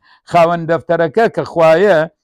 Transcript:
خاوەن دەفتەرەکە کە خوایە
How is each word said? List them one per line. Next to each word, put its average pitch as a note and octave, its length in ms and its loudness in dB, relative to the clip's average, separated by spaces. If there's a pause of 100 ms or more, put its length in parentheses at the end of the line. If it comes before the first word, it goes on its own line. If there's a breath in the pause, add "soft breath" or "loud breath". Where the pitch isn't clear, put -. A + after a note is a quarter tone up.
(300 soft breath)
خاوەن E3+ 380 0
دەفتەرەکە E3 640 -2
کە E3+ 140 -8
خوایە D#3+ 540 2 (260)